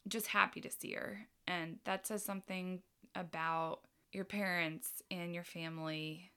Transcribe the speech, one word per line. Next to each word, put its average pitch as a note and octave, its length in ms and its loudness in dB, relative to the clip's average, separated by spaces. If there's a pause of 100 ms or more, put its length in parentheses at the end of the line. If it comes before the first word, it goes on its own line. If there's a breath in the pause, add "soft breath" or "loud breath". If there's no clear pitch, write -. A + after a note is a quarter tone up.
just A3 180 0
happy G3 340 6
to - 100 -8
see - 220 -6
her. - 360 -4 (180)
And E3 380 0
that F#3+ 220 0
says G#3 160 -2
something F#3 600 -2 (320)
about E3 680 2 (320)
your F#3+ 120 0
parents F3 880 2
and F3 240 0
your F3 100 -2
family D#3+ 920 -2